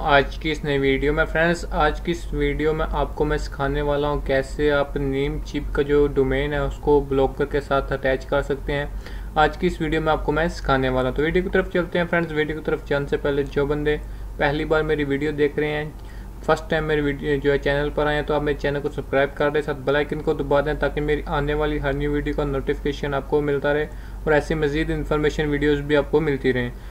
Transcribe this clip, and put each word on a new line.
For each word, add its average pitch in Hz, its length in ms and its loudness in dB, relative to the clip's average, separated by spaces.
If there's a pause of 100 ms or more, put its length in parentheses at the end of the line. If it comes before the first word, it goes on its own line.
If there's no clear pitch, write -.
आज 139 280 4
की 156 140 -4
इस 147 140 -4
नई 143 120 0
वीडियो 139 360 2
में। 156 120 2
फ्रेंड्स, 170 400 0
आज 151 340 0
की 175 120 -2
इस - 220 -6
वीडियो 147 400 0
में 156 120 -2
आपको 147 400 -2
मैं 151 120 0
सिखाने 143 440 -2
वाला 147 260 0
हूं 147 140 -2
कैसे 139 500 0
आप 143 260 0
नेमचीप 143 800 -2
का 147 80 2
जो 147 260 4
डोमेन 139 440 2
है 143 100 0
उसको 143 400 2
ब्लॉगर 135 420 2
के 143 160 -2
साथ 135 300 0
अटैच 131 340 0
कर 139 160 2
सकते 143 320 -4
हैं। 143 160 -2 (480)
आज 151 200 4
की 185 100 0
इस 175 140 -2
वीडियो 156 200 2
में 156 120 2
आपको 147 180 0
मैं 160 200 2
सिखाने 131 380 2
वाला 127 200 2
हूं, 127 60 -2
तो 143 80 0
वीडियो 175 200 2
की 190 60 -4
तरफ 185 240 2
चलते 175 260 0
हैं। 175 80 0
फ्रेंड्स, 170 240 0
वीडियो 151 260 0
की 156 60 -8
तरफ 156 240 -2
जाने 143 200 0
से 147 120 0
पहले 143 260 0
जो 143 220 0
बंदे 147 340 0 (380)
पहली 151 260 0
बार 156 180 4
मेरी 151 200 0
वीडियो 143 300 0
देख 147 260 0
रहे 151 100 0
हैं, 151 240 -4 (500)
फर्स्ट - 260 0
टाइम 156 140 0
मेरी 151 180 2
वीडियो 147 360 0
जो 143 140 2
है 143 60 4
चैनल 143 320 0
पर 147 180 0
आए 147 80 2
हैं, 147 100 -2
तो 151 80 -2
आप 147 80 2
मेरे 147 180 0
चैनल 143 200 -2
को 143 100 -4
सब्सक्राइब 139 440 0
कर 147 160 0
दें, 147 120 0
साथ 147 200 -4
बेल 139 140 2
आइकन 147 260 -2
को 156 120 0
दबा 143 280 2
दें 147 180 -2
ताकि 147 220 -2
मेरी 147 280 0
आने 147 240 0
वाली 151 260 0
हर 139 140 0
new 147 180 -2
video 147 240 -2
का 151 100 0
notification 143 680 -2
आपको 143 280 0
मिलता 143 300 0
रहे 147 160 0 (300)
और 156 160 0
ऐसी 147 220 2
मज़ीद 156 360 0
information 151 540 0
videos 147 360 2
भी 147 140 2
आपको 143 260 4
मिलती 135 300 2
रहें। 120 220 -2 (180)